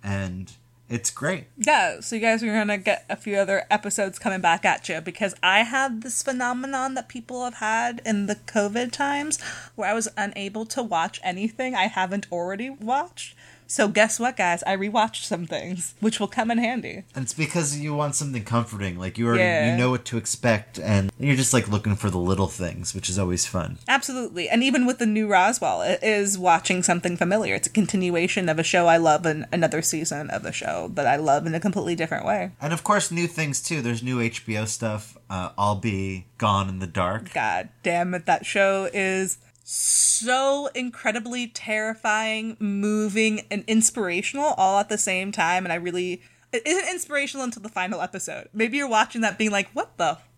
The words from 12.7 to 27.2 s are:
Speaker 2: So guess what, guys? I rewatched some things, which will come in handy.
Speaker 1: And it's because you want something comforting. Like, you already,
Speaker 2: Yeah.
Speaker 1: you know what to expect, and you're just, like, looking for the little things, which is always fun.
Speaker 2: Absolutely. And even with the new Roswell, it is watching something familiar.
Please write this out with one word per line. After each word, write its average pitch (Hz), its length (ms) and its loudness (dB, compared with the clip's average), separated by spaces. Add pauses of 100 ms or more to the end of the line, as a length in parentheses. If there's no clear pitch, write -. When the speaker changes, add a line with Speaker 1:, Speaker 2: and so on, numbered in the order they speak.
Speaker 2:
So 214 200 2
guess 214 320 2
what, 247 160 0
guys? 175 300 0
I 196 100 2
rewatched 208 480 0
some 175 220 -4
things, 170 540 -6
which 220 200 2
will 202 80 0
come 226 220 0
in 233 80 2
handy. 233 460 -2 (100)
Speaker 1:
And 131 100 -4
it's - 80 -6
because 147 460 -2
you 147 160 -4
want 147 200 0
something 131 300 -2
comforting. 104 540 -2
Like, 92 180 -6
you 113 100 0
already, 120 180 6
Speaker 2:
Yeah. 156 280 2
Speaker 1:
you 117 60 2
know 123 120 4
what 123 160 -2
to 117 120 -4
expect, 110 600 0
and 98 400 2
you're 143 180 2
just, 131 180 2
like, 120 140 4
looking 104 280 2
for 101 140 0
the 90 80 0
little 92 300 2
things, 90 460 -6
which 95 140 -6
is 92 100 -2
always 90 280 0
fun. 87 320 -4 (100)
Speaker 2:
Absolutely. 254 580 0
And 233 160 4
even 269 220 4
with 254 140 2
the 240 80 2
new 214 200 2
Roswell, 190 540 4
it 170 220 0
is 202 340 2
watching 180 460 4
something 175 340 2
familiar. 185 380 2